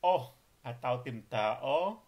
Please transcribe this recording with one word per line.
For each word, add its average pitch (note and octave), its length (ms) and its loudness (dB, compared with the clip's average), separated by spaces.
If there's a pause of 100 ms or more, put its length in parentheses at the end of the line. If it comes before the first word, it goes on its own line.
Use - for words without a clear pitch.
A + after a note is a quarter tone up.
oh F3+ 200 4 (400)
atau B2 400 -2
tim A#2 280 -8
ta G#2+ 320 2
oh F3 440 0